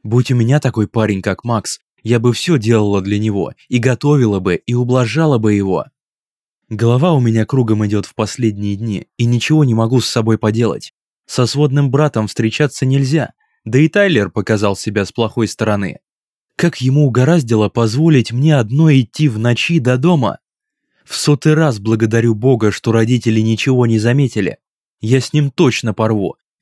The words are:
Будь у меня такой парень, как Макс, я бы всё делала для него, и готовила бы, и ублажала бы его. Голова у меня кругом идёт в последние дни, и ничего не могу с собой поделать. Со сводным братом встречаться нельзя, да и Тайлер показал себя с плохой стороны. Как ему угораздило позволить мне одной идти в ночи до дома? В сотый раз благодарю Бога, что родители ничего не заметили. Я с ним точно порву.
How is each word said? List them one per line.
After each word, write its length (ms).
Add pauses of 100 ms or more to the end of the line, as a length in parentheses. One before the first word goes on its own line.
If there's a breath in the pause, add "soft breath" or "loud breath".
Будь 280
у 40
меня 240
такой 300
парень, 320
как 240
Макс, 340 (240)
я 160
бы 140
всё 240
делала 420
для 200
него, 340 (160 soft breath)
и 80
готовила 640
бы, 140
и 180
ублажала 640
бы 160
его. 320 (840)
Голова 440
у 80
меня 240
кругом 420
идёт 180
в 80
последние 640
дни, 320 (100)
и 60
ничего 400
не 100
могу 280
с 40
собой 320
поделать. 560 (320)
Со 200
сводным 440
братом 380
встречаться 580
нельзя, 460 (320)
да 160
и 80
Тайлер 420
показал 460
себя 300
с 80
плохой 340
стороны. 520 (580)
Как 240
ему 260
угораздило 640
позволить 640
мне 240
одной 440
идти 280
в 100
ночи 400
до 180
дома? 420 (680)
В 100
сотый 380
раз 260
благодарю 560
Бога, 380
что 180
родители 480
ничего 460
не 120
заметили. 600 (420)
Я 220
с 100
ним 200
точно 420
порву. 420 (260)